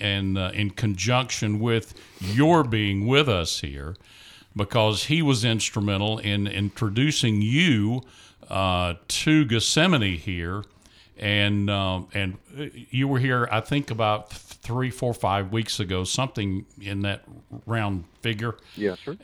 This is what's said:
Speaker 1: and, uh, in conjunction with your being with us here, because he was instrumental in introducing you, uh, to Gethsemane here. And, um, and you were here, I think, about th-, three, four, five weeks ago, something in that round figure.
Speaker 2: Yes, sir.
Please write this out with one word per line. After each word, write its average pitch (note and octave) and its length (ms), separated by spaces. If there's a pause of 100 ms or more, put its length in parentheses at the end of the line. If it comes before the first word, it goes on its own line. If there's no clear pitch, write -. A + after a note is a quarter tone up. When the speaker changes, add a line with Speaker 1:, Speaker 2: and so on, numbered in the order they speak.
Speaker 1:
and, G2 380
uh, F#2 160
in G2+ 160
conjunction G#2+ 880
with A2+ 340 (260)
your C#3+ 420
being G#2 440
with C#3 220
us F2 320
here, C#2+ 360 (580)
because G#2+ 500
he D#3+ 160
was C3 240
instrumental G#2+ 760
in G2+ 280
introducing G#2 960
you, B2 600 (460)
uh, F2+ 460 (140)
to D#3 380
Gethsemane A#2 720
here. F2+ 480 (540)
And, G2+ 500
um, F#2+ 460
and G2 240 (520)
you C3+ 180
were C3+ 100
here, B2 320
I G#2+ 100
think, C#3+ 300
about G#2+ 400
th-, - 100
three, B2+ 500
four, A#2+ 220
five G2 380
weeks A2+ 300
ago, F#2 240
something G2+ 600 (140)
in G2+ 220
that G2+ 220 (400)
round G2+ 400 (160)
figure. A2+ 340 (220)
Speaker 2:
Yes, G2 280
sir. - 200